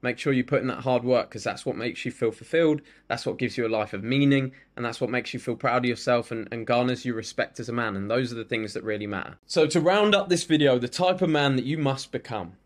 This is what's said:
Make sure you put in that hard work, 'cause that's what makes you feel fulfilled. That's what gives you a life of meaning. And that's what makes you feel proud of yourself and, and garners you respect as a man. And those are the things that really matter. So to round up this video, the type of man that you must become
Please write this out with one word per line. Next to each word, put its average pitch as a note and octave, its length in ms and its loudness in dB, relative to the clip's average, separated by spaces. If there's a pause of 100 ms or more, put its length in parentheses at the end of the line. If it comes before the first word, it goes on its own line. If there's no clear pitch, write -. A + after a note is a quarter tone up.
Make B2 160 -2
sure C#3+ 140 0
you B2+ 120 2
put C3 160 0
in B2+ 80 -2
that - 120 -6
hard B2 240 0
work, B2 260 2
'cause G#2+ 120 -12
that's G2 220 -6
what C3 100 -2
makes G#2+ 300 -6
you A#2+ 80 -4
feel A#2 180 0
fulfilled. D#3 520 0 (260)
That's - 160 -4
what A2 140 -4
gives A#2+ 180 -2
you A#2+ 100 0
a - 20 0
life G#2+ 260 -2
of G2 100 -6
meaning. C3+ 480 4 (240)
And A#2+ 80 -6
that's A#2 160 -6
what A#2+ 100 -2
makes A#2+ 220 -4
you B2 80 -6
feel A#2+ 160 -4
proud B2 280 0
of B2 40 2
yourself A#2+ 420 0
and, A2+ 220 -8
and A#2 140 -8
garners B2 400 0
you B2 80 -2
respect - 440 -6
as A2+ 100 -8
a A#2 40 -6
man. A2+ 240 -2
And G2 140 -4
those A#2+ 200 0
are A#2+ 60 -8
the A2+ 80 -8
things A2 300 -6
that F#2 100 -6
really G#2 220 -4
matter. G2+ 400 -6
So D#3 200 4
to D3+ 140 2
round G3+ 340 6
up F#3+ 140 2
this F3 160 2
video, C#3+ 340 4
the A#2+ 80 -2
type F3+ 360 0
of E3+ 80 2
man C#3+ 260 2
that B2 80 0
you D3 140 -2
must C3+ 340 -2
become G2 400 -6 (140)